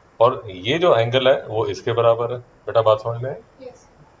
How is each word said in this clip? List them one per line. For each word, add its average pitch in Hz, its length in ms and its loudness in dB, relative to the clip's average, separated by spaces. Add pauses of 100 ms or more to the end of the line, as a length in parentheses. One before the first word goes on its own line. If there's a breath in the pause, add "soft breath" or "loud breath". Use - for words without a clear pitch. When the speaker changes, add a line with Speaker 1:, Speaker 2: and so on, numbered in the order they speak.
(200)
Speaker 1:
और 123 280 2
ये 98 300 -4
जो 170 180 4
angle 120 320 2
है, - 200 2
वो 110 180 -2
इसके 101 280 -4
बराबर 117 380 2
है। 123 60 -8
बेटा, 113 440 -4
बात 110 180 4
समझ 117 220 -8
में 131 100 -6
आई? - 340 -18
Speaker 2:
यस। - 240 -20 (320)